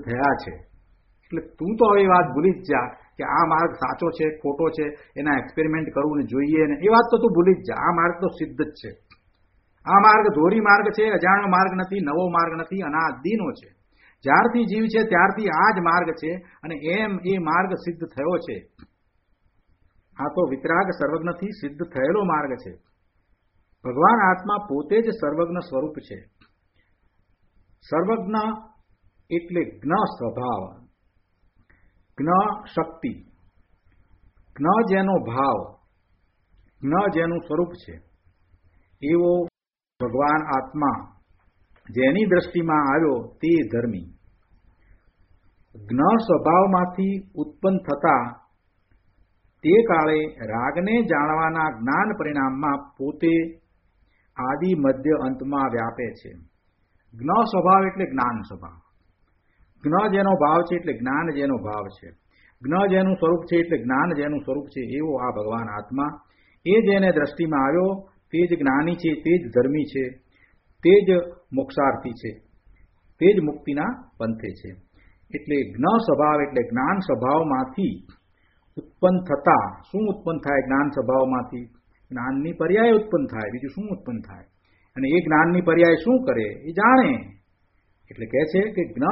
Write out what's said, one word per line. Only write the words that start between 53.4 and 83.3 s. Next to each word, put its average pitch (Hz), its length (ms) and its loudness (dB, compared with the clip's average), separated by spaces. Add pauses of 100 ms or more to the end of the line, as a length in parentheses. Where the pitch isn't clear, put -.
આદિ 147 400 -2
મધ્ય 139 460 2
અંતમાં 131 500 -4
વ્યાપે 117 400 -4
છે. - 180 -20 (840)
જ્ઞ 151 320 0
સ્વભાવ 190 400 4
એટલે 185 200 -4
જ્ઞાન 123 360 -4
સ્વભાવ. 87 360 -18 (1080)
જ્ઞ 170 180 2 (100)
જેનો 196 240 2
ભાવ 151 260 2
છે 175 140 -6
એટલે 165 180 -6
જ્ઞાન 135 400 -4
જેનો 139 240 -2
ભાવ 104 320 -8
છે. - 180 -20 (540)
જ્ઞ 156 260 -2
જેનું 190 280 2
સ્વરૂપ 165 280 2
છે 175 120 0
એટલે 170 220 0
જ્ઞાન 131 380 0
જેનું 147 240 -4
સ્વરૂપ 139 260 -6
છે, 135 240 -10
એવો 151 280 -4
આ 123 140 -4
ભગવાન 107 360 -6
આત્મા, 131 440 -6 (540)
એ 185 160 4
જેને 190 300 4
દ્રષ્ટિમાં 147 520 0
આવ્યો 175 260 2 (360)
તે 160 200 -2
જ 170 100 -2
જ્ઞાની 147 460 2
છે, 165 80 0 (120)
તે 165 160 2
જ 131 120 -6
ધર્મી 135 420 2
છે, 135 120 -4 (800)
તે 180 100 8 (100)
જ 180 40 2 (440)
મોક્ષાર્થી - 640 -2
છે, 110 140 -12 (880)
તે 165 60 6
જ 202 160 6
મુક્તિના 151 500 -4 (240)
પંથે 110 360 -6
છે. 95 180 -18 (600)
એટલે 147 260 -4 (120)
જ્ઞ 147 320 0
સ્વભાવ 151 400 2
એટલે 127 220 0
જ્ઞાન 139 380 -2
સ્વભાવમાંથી 139 960 -2 (800)
ઉત્પન્ન 185 480 0
થતા, 139 420 2 (180)
શું 214 240 -6
ઉત્પન્ન 165 320 -6
થાય 143 220 0
જ્ઞાન 135 280 0
સ્વભાવમાંથી? 127 760 -2 (440)
જ્ઞાનની 135 500 -6
પર્યાય 214 380 4
ઉત્પન્ન 175 280 -2
થાય, 110 260 -8